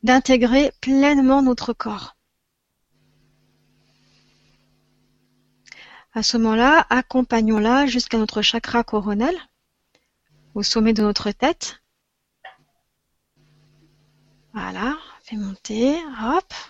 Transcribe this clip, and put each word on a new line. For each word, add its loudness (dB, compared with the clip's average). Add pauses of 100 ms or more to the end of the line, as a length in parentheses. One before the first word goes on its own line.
d'intégrer 4 (100)
pleinement 4
notre 0
corps. -10 (4000)
À -6
ce -2
moment-là, 4
accompagnons-la 0
jusqu'à -2
notre -2
chakra -2
coronal, -2 (1200)
au -6
sommet 0
de 0
notre -2
tête. -4 (2750)
Voilà, -8 (260)
fais -14
monter, -4 (260)
hop. -4 (160)